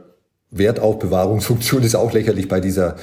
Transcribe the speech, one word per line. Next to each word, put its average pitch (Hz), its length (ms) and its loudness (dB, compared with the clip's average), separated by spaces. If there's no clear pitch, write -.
Wertaufbewahrungsfunktion 107 1300 0
ist 113 120 2
auch 110 160 2
lächerlich 107 380 0
bei 95 100 0
dieser, 92 440 -2